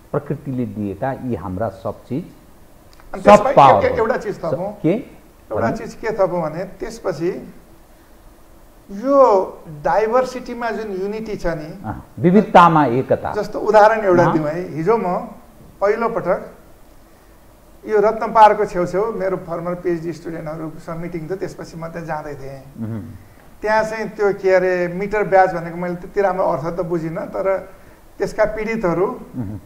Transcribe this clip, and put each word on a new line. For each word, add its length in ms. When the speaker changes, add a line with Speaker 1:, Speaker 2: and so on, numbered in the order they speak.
Speaker 1:
प्रकृतिले 540
दिएका 460
यी 240
हाम्रा 340
सब 400
चिज, 160
Speaker 2:
अनि 80
Speaker 1:
सब 80
Speaker 2:
त्यसमा 220
Speaker 1:
पावर 340
Speaker 2:
ए-, 20
ए-, 40
Speaker 1:
हो। 60
Speaker 2:
एउटा 200
चिज 220
थपौँ। 320
Speaker 1:
के? 80
Speaker 2:
एउटा 720
Speaker 1:
भन्नु? 160
Speaker 2:
चिज 160
के 180
थपौँ 300
भने 220
त्यसपछि 880
यो 260
डाइभर्सिटीमा 840
जुन 320
unity 340
छ 120
नि, 380
Speaker 1:
अँ, 200
विविधतामा 680
एकता। 460
Speaker 2:
जस्तो 280
उदाहरण 400
एउटा 260
Speaker 1:
अँ। 80
Speaker 2:
दिउँ 120
है। 280
हिजो 240
म 200
पहिलोपटक 680
यो 140
रत्न 320
पार्कको 340
छेउछेउ 480
मेरो 240
former 360
पिएचडी 400
स्टुडेन्टहरूसँग 840
meeting 300
थियो, 100
त्यसपछि 400
म 100
त्यहाँ 200
जाँदै 280
थिएँ। 280
Speaker 1:
मह्म। 220
Speaker 2:
त्यहाँ 220
चाहिँ 260
त्यो 240
के 180
अरे 360
meter 360
ब्याज 300
भनेको 240
मैले 180
त्यति 260
राम्रो 220
अर्थ 220
त 160
बुझिनँ, 440
तर 440
त्यसका 280
पीडितहरू 760
Speaker 1:
मह्म। 300